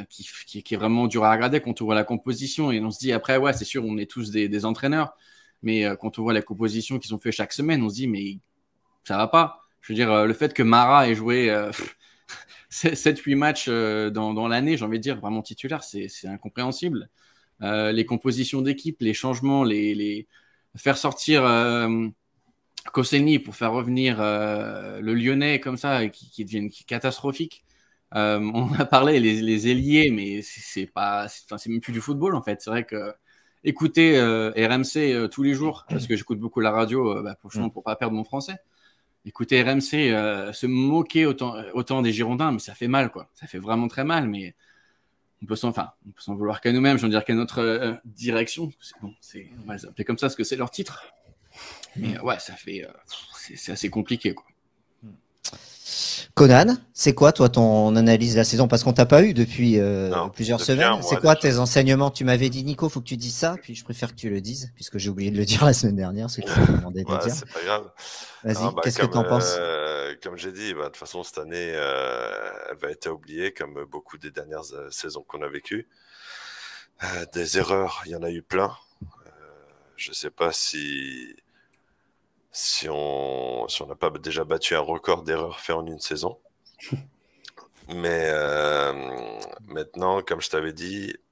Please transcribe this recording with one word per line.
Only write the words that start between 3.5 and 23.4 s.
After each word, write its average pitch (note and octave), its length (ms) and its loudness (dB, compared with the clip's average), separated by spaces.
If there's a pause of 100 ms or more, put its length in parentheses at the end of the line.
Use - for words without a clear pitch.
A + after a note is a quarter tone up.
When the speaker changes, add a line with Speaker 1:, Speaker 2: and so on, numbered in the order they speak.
Speaker 1:
c'est A2+ 100 -4
sûr, B2 220 -4
on G#2+ 120 -4
est G#2 120 -6
tous A2+ 220 -8
des, G#2 180 0
des G#2 160 -2
entraîneurs. C#3+ 500 -2 (460)
Mais, A2 240 2
euh, G2+ 100 0
quand A2 240 -8
on A2+ 40 -2
voit A2+ 100 2
la G#2+ 80 2
composition A2+ 580 -4
qu'ils - 160 -8
ont - 20 -6
fait A2+ 140 -4
chaque G#2+ 220 -4
semaine, D3 280 0
on A2 80 0
se G2+ 60 -10
dit, C3 120 -4
mais G2+ 300 -4 (680)
ça G2+ 100 -2
va G#2+ 120 2
pas. D#3+ 380 2 (140)
Je - 140 -10
veux - 20 -4
dire, A2+ 160 2
euh, G#2+ 140 6
le A2+ 80 2
fait D3 200 0
que - 80 0
Mara B2 460 8
ait A2+ 80 2
joué, A#2+ 340 2
euh, G#2 220 0 (500)
<laughs> - 480 -20
sept, D#3 500 2
huit C#3 160 0
matchs, D3 340 2
euh, G#2+ 400 0
dans, G#2+ 240 -2
dans A2 140 -2
l'année, C3 300 2
j'ai A2+ 80 -4
envie A2 140 -2
de A2 40 -12
dire, B2+ 160 -4
vraiment G#2+ 220 -4
titulaire, C3+ 420 -10
c'est, G2 240 -10
c'est - 200 -16
incompréhensible. B2 840 -6 (520)
Euh, G#2+ 300 0
les A2+ 140 2
compositions B2 560 -2
d'équipe, C#3 380 -4
les A2 140 0
changements, C3 500 0
les, G#2+ 320 0
les, G#2 320 -6 (480)
faire C3+ 220 0
sortir, C#3+ 480 2
euh, A#2 600 2 (840)
Koscielny C#3+ 480 4
pour - 160 -14